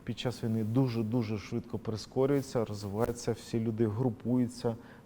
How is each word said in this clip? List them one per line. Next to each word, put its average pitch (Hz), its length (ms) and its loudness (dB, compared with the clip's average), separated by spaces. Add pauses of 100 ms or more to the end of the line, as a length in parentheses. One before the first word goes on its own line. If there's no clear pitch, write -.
під 117 140 -6
час 120 260 -4
війни 110 200 2
дуже-дуже 113 720 2
швидко 113 400 -4
прискорюються, 131 840 0
розвиваються, 104 680 -2
всі - 280 -2
люди 113 280 2
групуються, 117 880 0 (300)